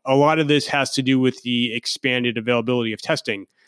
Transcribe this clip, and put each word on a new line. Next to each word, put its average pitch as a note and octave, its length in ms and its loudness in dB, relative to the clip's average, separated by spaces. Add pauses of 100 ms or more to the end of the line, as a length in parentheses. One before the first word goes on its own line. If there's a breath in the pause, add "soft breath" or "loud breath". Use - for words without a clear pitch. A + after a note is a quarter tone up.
a C3+ 100 2
lot D3+ 240 6
of D3+ 100 0
this D3 180 2
has C#3 240 -2
to C#3 120 -2
do C3 160 2
with B2+ 260 0
the A#2+ 280 -2
expanded B2 640 -2
availability A#2 560 0
of G#2 80 -10
testing. G#2+ 460 -4 (220)